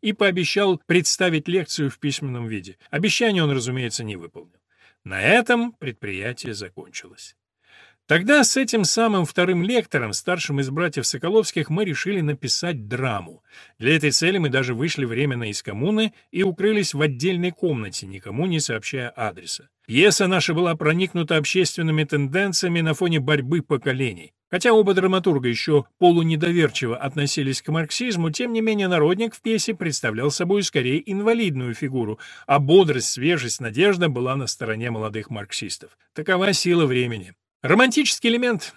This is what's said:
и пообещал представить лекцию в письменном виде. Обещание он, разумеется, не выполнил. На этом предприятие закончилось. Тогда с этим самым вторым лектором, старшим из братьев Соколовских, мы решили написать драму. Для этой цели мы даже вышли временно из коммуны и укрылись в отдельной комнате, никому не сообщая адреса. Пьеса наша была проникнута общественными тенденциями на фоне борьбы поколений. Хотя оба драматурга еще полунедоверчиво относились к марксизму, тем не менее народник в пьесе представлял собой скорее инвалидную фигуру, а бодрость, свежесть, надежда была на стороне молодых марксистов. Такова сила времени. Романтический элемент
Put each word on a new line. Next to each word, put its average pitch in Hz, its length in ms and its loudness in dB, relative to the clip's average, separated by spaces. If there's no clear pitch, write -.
и 214 120 -2
пообещал 190 720 2
представить 170 640 0
лекцию 160 420 -2
в - 80 -14
письменном 131 480 -6
виде. 98 320 -10
Обещание 196 520 0
он, 147 80 2
разумеется, 127 540 -4
не 104 120 -8
выполнил. 85 360 -18
На 95 160 -6
этом 233 520 2
предприятие 113 840 -8
закончилось. - 800 -16
Тогда 226 320 6
с - 140 0
этим 226 260 2
самым 208 400 2
вторым 180 380 2
лектором, 180 500 -2
старшим 160 480 -2
из 135 80 -2
братьев 151 380 -2
Соколовских, 175 640 0
мы 196 160 0
решили 185 340 -2
написать 147 640 -4
драму. 104 560 -6
Для 131 180 2
этой 151 140 2
цели 170 260 2
мы 160 140 0
даже 127 240 0
вышли 139 320 -2
временно 120 420 -2
из 104 140 -8
коммуны 202 500 -2
и 175 120 -2
укрылись 196 500 0
в 143 80 -2
отдельной 170 520 0
комнате, 113 540 -4
никому 98 380 -6
не 170 160 0
сообщая 120 480 -6
адреса. 92 640 -10
Пьеса 185 400 6
наша 180 260 0
была 170 220 0
проникнута 165 640 0
общественными 156 680 0
тенденциями 170 800 0
на 160 100 2
фоне 165 260 0
борьбы 143 440 0
поколений. 127 720 -4
Хотя 220 240 2
оба 202 180 6
драматурга 185 560 2
еще 139 380 0
полунедоверчиво 165 1000 2
относились 139 640 -2
к 151 100 -6
марксизму, 165 560 -2
тем 240 240 -4
не 226 80 0
менее 214 280 0
народник 180 460 2
в - 60 -20
пьесе 226 340 -2
представлял 135 560 -2
собой 180 340 0
скорее 139 460 -2
инвалидную 196 600 0
фигуру, 117 460 -4
а 143 120 4
бодрость, 147 500 6
свежесть, 127 540 -2
надежда 170 480 2
была 127 260 -2
на 131 120 -4
стороне 113 420 -6
молодых 107 400 -6
марксистов. - 680 -10
Такова 185 400 2
сила 170 320 2
времени. 120 480 -2
Романтический 233 640 2
элемент 240 480 0